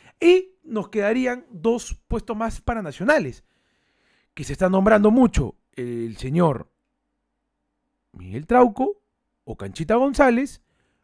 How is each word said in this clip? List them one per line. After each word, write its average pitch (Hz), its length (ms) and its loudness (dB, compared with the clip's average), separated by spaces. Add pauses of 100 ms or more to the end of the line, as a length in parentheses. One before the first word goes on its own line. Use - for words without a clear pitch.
(220)
Y 370 420 2
nos 220 260 -8
quedarían 247 600 -2
dos 226 580 -4
puestos 226 300 -6
más 226 240 -6
para 233 220 -4
nacionales, 175 600 -2 (880)
que - 100 -14
se 143 100 -10
está 185 160 0
nombrando 202 400 4
mucho 220 460 2 (180)
el 120 440 -8
señor 147 540 -2 (1400)
Miguel 95 340 -14
Trauco 254 560 2 (440)
o 110 120 -12
Canchita 151 380 -4
González 269 680 2 (420)